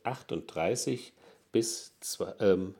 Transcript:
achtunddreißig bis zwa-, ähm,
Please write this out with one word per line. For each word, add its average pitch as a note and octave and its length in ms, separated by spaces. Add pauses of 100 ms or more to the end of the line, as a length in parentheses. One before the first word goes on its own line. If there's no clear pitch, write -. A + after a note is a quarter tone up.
achtunddreißig - 1080 (400)
bis - 480
zwa-, - 400
ähm, F#2+ 400